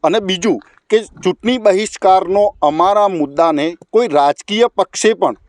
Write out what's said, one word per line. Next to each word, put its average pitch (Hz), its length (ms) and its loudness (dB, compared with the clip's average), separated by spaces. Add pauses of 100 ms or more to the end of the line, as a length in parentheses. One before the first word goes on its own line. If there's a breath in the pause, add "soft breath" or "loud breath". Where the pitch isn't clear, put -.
અને 175 160 0
બીજું 190 420 -4 (280 soft breath)
કે 220 100 2
ચૂંટણી 220 580 -4
બહિષ્કારનો 196 1040 0
અમારા 180 460 2
મુદ્દાને 160 680 -2 (160)
કોઈ 226 160 2
રાજકીય 151 600 0
પક્ષે - 460 -2
પણ 196 220 -2 (140)